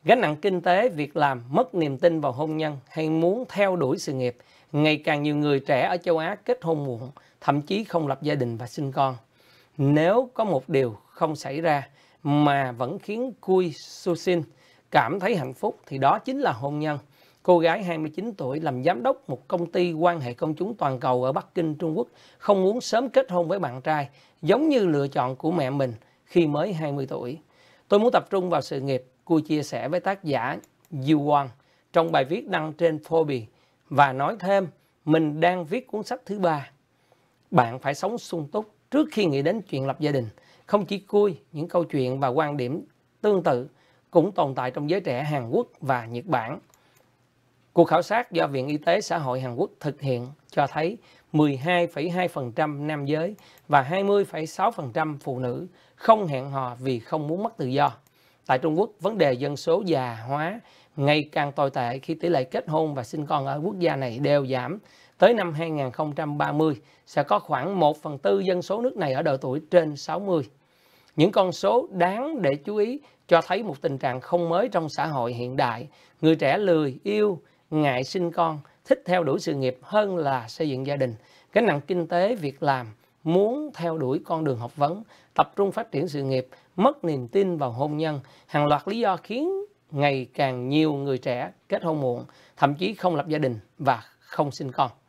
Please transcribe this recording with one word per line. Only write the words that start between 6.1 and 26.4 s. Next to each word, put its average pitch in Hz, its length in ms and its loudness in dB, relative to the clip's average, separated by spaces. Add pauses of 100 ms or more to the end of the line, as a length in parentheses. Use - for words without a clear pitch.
Á 175 260 -4
kết 247 180 0
hôn 156 220 -2
muộn, 123 260 -8 (300)
thậm 143 220 0
chí 202 220 -2
không 160 240 -2
lập 135 140 -4
gia 147 120 0
đình 120 220 -2
và 117 100 -10
sinh 139 260 -6
con. 135 240 0 (600)
Nếu 160 580 4
có 226 100 0
một 156 240 -2
điều 131 280 0 (120)
không 156 280 -4
xảy 139 240 -8
ra 147 280 0 (340)
mà 143 500 4
vẫn 127 260 -4
khiến 233 420 -6
Cui 185 360 2
Susin 175 680 -2 (480)
cảm 151 300 2
thấy 208 160 0
hạnh 131 180 -4
phúc - 320 -6
thì 135 120 -8
đó 147 200 4
chính 262 220 -6
là 190 120 0
hôn 139 260 -4
nhân. 151 200 -2 (500)
Cô 175 100 8
gái 165 240 2
hai 170 160 -4
mươi 156 160 -4
chín 220 220 -8
tuổi 143 240 -4
làm 131 240 -4
giám 208 180 2
đốc 262 260 -2
một - 200 -8
công 170 240 -2
ty 180 200 0
quan 170 280 2
hệ 123 140 -6
công 156 200 -2
chúng 196 200 -4
toàn 131 260 -2
cầu 127 240 2
ở 131 80 0
Bắc - 220 -4
Kinh, 160 200 -2
Trung 160 240 -4
Quốc, - 100 -4 (300)
không 196 240 4
muốn 214 180 2
sớm 233 280 0
kết 262 220 2
hôn 175 180 0
với 196 100 0
bạn 131 240 -6
trai, 151 260 -2 (340)
giống 233 260 4
như 247 180 4
lựa 143 220 2
chọn 131 280 -2
của 160 140 -2
mẹ 147 200 0
mình 135 220 0 (320)
khi 170 220 2